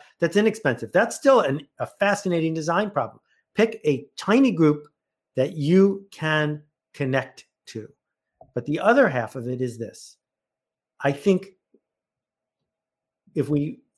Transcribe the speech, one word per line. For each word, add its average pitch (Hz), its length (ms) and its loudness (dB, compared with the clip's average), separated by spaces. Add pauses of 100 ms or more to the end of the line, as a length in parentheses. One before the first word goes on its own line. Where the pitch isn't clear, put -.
(200)
that's 170 180 0
inexpensive." 208 540 0
That's 208 240 0
still 269 240 4
an, 147 280 -2 (120)
a - 80 -6
fascinating 175 680 -2
design 170 380 -2
problem. 120 280 -6 (360)
Pick 220 300 0
a 139 200 0 (100)
tiny 240 360 2
group 151 360 2 (460)
that 139 200 -2
you 190 580 2
can 151 500 -2 (320)
connect 131 540 -4 (180)
to. - 260 -14 (600)
But 123 140 -6
the 151 120 -4
other 233 300 4
half 120 260 -6
of 123 120 -10
it 127 140 -8
is 117 180 -6
this. - 380 -14 (840)
I 139 100 2
think - 420 -2 (1800)
if 147 160 -2
we 147 300 -4 (180)